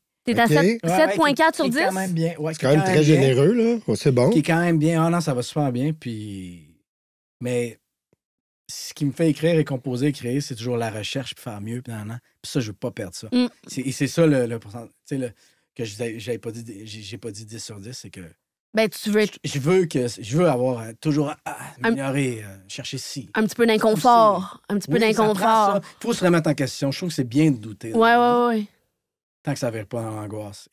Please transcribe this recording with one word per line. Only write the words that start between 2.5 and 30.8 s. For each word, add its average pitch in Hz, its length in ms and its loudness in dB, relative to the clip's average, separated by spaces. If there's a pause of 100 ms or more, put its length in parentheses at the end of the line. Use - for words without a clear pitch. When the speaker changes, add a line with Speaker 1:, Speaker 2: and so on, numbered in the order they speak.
Speaker 2:
C'est 160 80 -10
Speaker 3:
qui 135 60 0
Speaker 2:
quand 131 60 4
Speaker 3:
est 156 40 6
Speaker 2:
même 156 40 4
Speaker 3:
quand - 40 2
Speaker 2:
très 185 120 2
Speaker 3:
même 151 80 6
bien. 151 160 6
Speaker 2:
généreux, 135 340 4
là. 233 220 2 (120)
Ouais, 107 80 2
c'est 143 160 2
bon. 123 180 4
Speaker 3:
Qui 240 100 4
est - 20 2
quand 165 180 2
même 170 180 2
bien. 160 260 2
Ah 170 60 2
non, 175 100 0
ça 156 140 -2
va 123 80 -4
super 143 300 -2
bien, 135 200 -2
puis, 98 840 -10 (640)
mais 120 380 -4 (920)
ce - 240 -14
qui 151 100 -6
me 139 80 -2
fait 165 180 0
écrire 160 280 2
et 151 60 4
composer 127 440 -4
et 143 40 0
créer, 127 280 -4
c'est 135 140 -8
toujours 117 220 -6
la 113 140 -4
recherche, 110 440 -8
puis - 80 -20
faire 104 180 -12
mieux, 113 220 -8
puis 117 100 -14
nan, 107 140 -10
nan. 117 140 -12 (220)
Puis - 100 -14
ça, 151 80 0
je 110 80 -4
veux 104 60 -10
pas 120 180 -8
perdre 92 240 -12
ça. 110 160 -16
Speaker 1:
Mm. 247 140 2 (200)
Speaker 3:
C'est, - 140 -10
et 131 120 -4
c'est 143 140 -2
ça 165 200 2
le, 131 200 2
le 117 140 -6
pourcent-, 113 260 -16
tu - 60 -20 (140)
sais, 143 100 -6
le, 123 140 -6 (440)
que 120 100 -6
je, 104 120 -10 (220)
j'avais 113 200 -6
pas 117 140 -12
dit, 117 120 -14 (200)
j'ai, 107 160 -14
j'ai 104 180 -14
pas 117 140 -12
dit 107 140 -16
dix 110 180 -16
sur 104 160 -16
dix, 117 140 -14
c'est 101 160 -18
que 95 100 -18 (540)
Speaker 1:
Ben, 220 140 2
tu - 220 -6
veux 214 120 4
Speaker 3:
je, 208 80 0 (120)
je 147 160 -6
veux 170 280 2
que, 127 200 -2
je 107 300 -6
veux 175 120 4
avoir, 127 320 0
euh, 113 200 -14
toujours, 147 340 0 (120)
ah, - 100 -10 (260)
Speaker 1:
Un 226 60 4
Speaker 3:
améliorer, 135 560 -2
euh, 98 120 -18 (120)
chercher 131 300 -10
ci. - 360 -12
Speaker 1:
un 220 100 0
petit - 120 -4
peu 233 100 2
d'inconfort. 220 1000 4
Speaker 3:
Aussi. 202 80 -2
Speaker 1:
Un - 20 2
petit - 100 -8
peu - 160 2
Speaker 3:
Oui, 220 100 4
ça - 0 -
prend 214 180 4
Speaker 1:
d'inconfort. 208 440 4
Speaker 3:
ça. 196 40 0 (200)
Faut 233 120 -2
se 180 120 -2
remettre 170 260 4
en 143 40 2
question. 139 380 -4
Je - 60 -8
trouve 185 100 -4
que 156 60 -6
c'est 135 100 -2
bien 147 260 4
de 127 60 2
douter. 110 380 -12
Speaker 1:
Ouais, 226 220 6
ouais, 240 320 4
ouais. 220 160 -2 (800)
Speaker 3:
Tant 139 120 -4
que - 40 -12
ça 123 120 -4
vire 110 160 -8
pas 117 160 -6
dans 113 80 -8
l'angoisse 104 640 -12